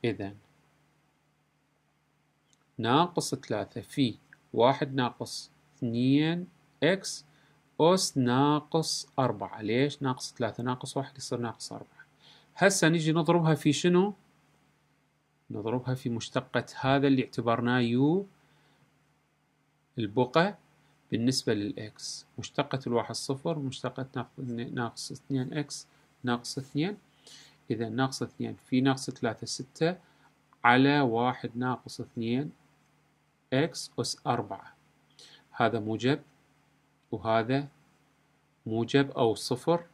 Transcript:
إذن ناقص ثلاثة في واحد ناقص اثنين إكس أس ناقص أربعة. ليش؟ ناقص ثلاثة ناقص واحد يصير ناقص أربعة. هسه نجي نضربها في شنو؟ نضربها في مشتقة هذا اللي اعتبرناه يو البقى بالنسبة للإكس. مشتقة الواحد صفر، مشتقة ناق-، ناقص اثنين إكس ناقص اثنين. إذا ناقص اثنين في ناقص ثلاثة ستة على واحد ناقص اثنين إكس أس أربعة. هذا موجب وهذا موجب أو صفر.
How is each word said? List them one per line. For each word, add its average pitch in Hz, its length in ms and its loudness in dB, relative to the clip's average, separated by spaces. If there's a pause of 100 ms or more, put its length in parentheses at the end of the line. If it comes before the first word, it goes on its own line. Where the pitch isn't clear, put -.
إذن 101 320 -4 (2500)
ناقص 147 560 2
ثلاثة 107 460 -6
في 117 360 -2 (360)
واحد 135 420 2
ناقص - 560 -6 (260)
اثنين 139 720 2 (340)
إكس 190 420 0 (560)
أس 175 380 4
ناقص 143 920 0 (100)
أربعة. 110 440 -2
ليش؟ 127 400 0
ناقص 127 320 -4
ثلاثة 117 280 -4
ناقص 127 340 -6
واحد 135 200 -8
يصير 131 220 -6
ناقص 117 340 -8
أربعة. - 340 -18 (480)
هسه 190 340 4
نجي 160 240 2
نضربها 165 420 4
في 147 180 2
شنو؟ 180 420 4 (1400)
نضربها 117 440 -2
في 127 140 -6
مشتقة 120 560 -2 (160)
هذا 135 260 4
اللي 131 180 4
اعتبرناه 117 560 2
يو 139 460 2 (1700)
البقى 127 600 2 (520)
بالنسبة 120 440 0
للإكس. - 720 -8 (120)
مشتقة 135 480 -4
الواحد 117 280 -2
صفر، 151 440 -6
مشتقة 131 580 -8
ناق-، - 240 -10 (320)
ناقص 120 400 -8
اثنين 135 420 -6
إكس 147 320 -6 (380)
ناقص 123 340 -4
اثنين. 151 400 -4 (720)
إذا 113 180 -2
ناقص 131 340 -2
اثنين 117 320 -8
في - 260 0
ناقص 135 300 0
ثلاثة 127 360 -6
ستة 165 520 -4 (680)
على 135 360 8
واحد 120 560 0
ناقص 123 440 -6
اثنين 120 520 -4 (1000)
إكس 156 380 -2 (100)
أس - 260 -6
أربعة. 107 500 -4 (760)
هذا 113 300 0
موجب 110 420 0 (880)
وهذا 113 580 0 (960)
موجب 117 440 2
أو 117 240 2
صفر. 165 600 -2